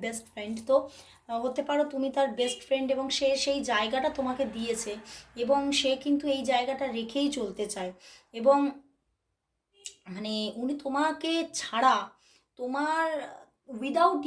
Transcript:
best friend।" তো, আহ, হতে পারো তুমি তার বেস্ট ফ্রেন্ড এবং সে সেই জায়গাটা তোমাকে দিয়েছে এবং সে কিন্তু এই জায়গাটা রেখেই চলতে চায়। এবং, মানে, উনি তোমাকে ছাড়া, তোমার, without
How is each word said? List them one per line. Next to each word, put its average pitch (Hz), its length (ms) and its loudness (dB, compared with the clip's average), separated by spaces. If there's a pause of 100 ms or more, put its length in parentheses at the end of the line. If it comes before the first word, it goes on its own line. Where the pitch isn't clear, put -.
best 226 240 -4
friend।" 214 300 -8 (100)
তো, 269 100 4 (520)
আহ, 233 120 -2
হতে 254 220 -2
পারো 294 220 2
তুমি 269 260 -2
তার 269 180 2
বেস্ট 247 340 -2
ফ্রেন্ড 262 300 0
এবং 269 180 -2
সে 269 260 2
সেই 277 280 0
জায়গাটা 240 460 0
তোমাকে 262 340 -2
দিয়েছে 226 480 -4 (440)
এবং 247 240 4 (120)
সে 269 240 2
কিন্তু 285 320 2
এই 269 160 2
জায়গাটা 262 420 0
রেখেই 233 440 -2
চলতে 208 360 -4
চায়। 185 260 -6 (420)
এবং, 262 240 6 (1500)
মানে, 214 480 -4
উনি 254 220 -2
তোমাকে 302 540 0 (220)
ছাড়া, 240 420 4 (600)
তোমার, 294 480 0 (600)
without 285 580 2